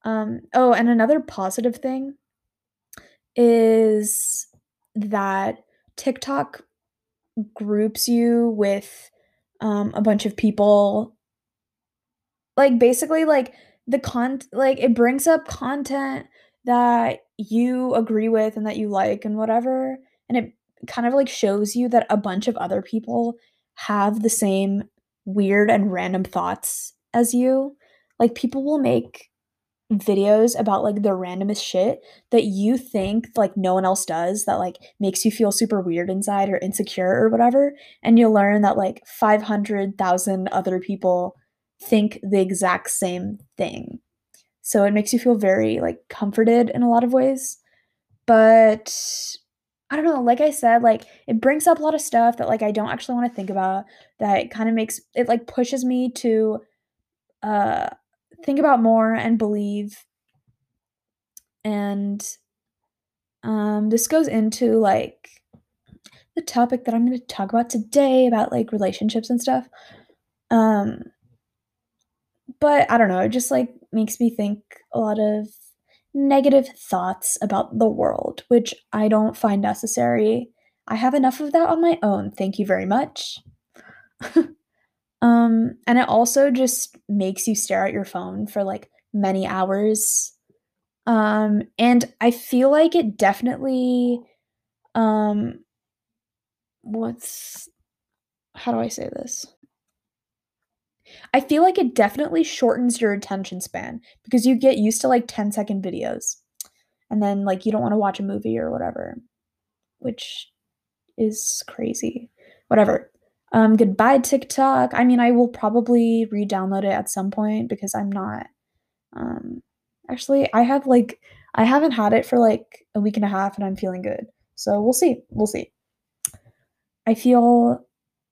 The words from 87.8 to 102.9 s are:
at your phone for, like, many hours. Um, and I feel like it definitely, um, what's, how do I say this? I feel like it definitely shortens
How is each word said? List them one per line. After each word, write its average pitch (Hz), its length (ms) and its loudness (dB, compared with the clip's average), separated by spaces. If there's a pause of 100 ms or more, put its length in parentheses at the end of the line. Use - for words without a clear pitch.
at - 80 -4
your 202 100 -4
phone 185 420 -10
for, 208 160 -6
like, 196 300 -8 (220)
many 190 340 -2
hours. 196 880 -2 (720)
Um, 214 540 2 (160)
and 240 260 4 (160)
I 233 100 2
feel 247 400 0
like 311 240 4
it 233 220 0
definitely, 247 1040 0 (760)
um, 214 680 0 (1200)
what's, - 880 -10 (840)
how 240 200 -6
do 226 60 -4
I 233 100 -4
say - 260 -12
this? - 300 -12 (1900)
I 277 60 4
feel 294 240 0
like 359 140 2
it 262 180 -2
definitely 294 480 0
shortens 240 560 -2